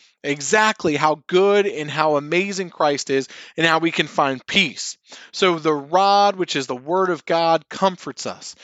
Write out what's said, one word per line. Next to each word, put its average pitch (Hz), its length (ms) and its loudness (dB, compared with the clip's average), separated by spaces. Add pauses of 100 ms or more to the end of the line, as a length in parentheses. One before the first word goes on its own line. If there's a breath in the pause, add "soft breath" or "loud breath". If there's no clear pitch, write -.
(240 soft breath)
exactly 151 720 0
how 151 320 0
good 202 380 4
and 151 240 -6
how 151 260 0
amazing 175 540 -2
Christ 147 400 -2
is 135 180 -2 (300 loud breath)
and 160 80 0
how 160 140 4
we 165 100 0
can 160 160 -2
find 135 400 -2
peace. - 500 -2 (380 loud breath)
So 180 240 2
the 156 160 0
rod, 196 640 2
which 185 200 -4
is 135 120 -4
the 131 80 -6
word 175 340 -2
of 165 160 -4
God, 165 420 0
comforts - 600 -4
us. - 360 -14